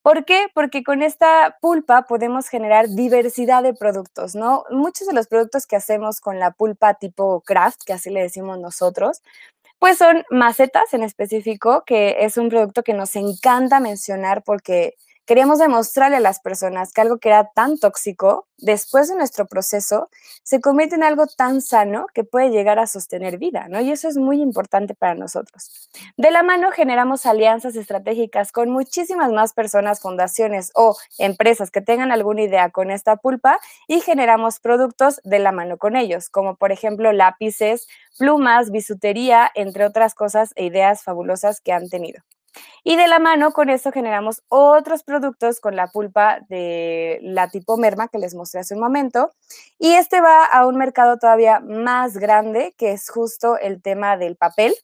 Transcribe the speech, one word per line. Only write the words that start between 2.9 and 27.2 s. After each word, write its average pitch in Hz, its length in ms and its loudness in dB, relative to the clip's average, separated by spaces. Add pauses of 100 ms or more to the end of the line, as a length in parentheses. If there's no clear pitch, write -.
de 254 120 0
productos, 196 640 -6
¿no? 240 360 -2
Muchos 311 340 -4
de 381 80 -4
los 226 140 0
productos 226 400 -2
que 214 80 -4
hacemos 214 460 -4
con 190 180 -8
la 180 120 0
pulpa 214 420 0
tipo 190 480 -4
craft, 190 440 0
que 196 60 -10
así 185 180 -10
le 196 120 -4
decimos 190 360 -8
nosotros, 180 640 -4 (580)
pues 359 180 4
son 339 320 6
macetas 254 640 2
en 226 100 -2
específico, 220 840 -2
que 208 360 2
es 214 160 -2
un 233 100 -2
producto 226 360 0
que 226 100 -4
nos 196 240 -6
encanta 247 640 2
mencionar 196 640 -6
porque 180 520 -2 (300)
queremos 269 340 4
demostrarle 269 580 2
a - 20 0
las 190 220 0
personas 185 500 -6
que - 80 -2
algo 226 200 2
que 226 100 0
era 214 260 4
tan 277 220 0
tóxico, 202 720 -2 (100)
después 214 500 0
de 381 80 -6
nuestro 247 300 -4
proceso, 202 640 -4 (340)
se 269 160 0
convierte 302 360 0
en 320 80 0
algo 302 220 2
tan 262 360 -2
sano 220 520 0
que 226 120 -4
puede 254 240 0
llegar 208 300 2
a 226 80 0
sostener 185 500 -10
vida, 262 320 -8
¿no? 196 100 -6
Y 262 120 -2
eso 302 180 -6
es 285 80 -6
muy 277 240 0
importante 202 520 -4
para 180 200 -4
nosotros. - 760 -14 (280)
De 311 140 4
la 339 120 2
mano 359 280 2
generamos 262 540 0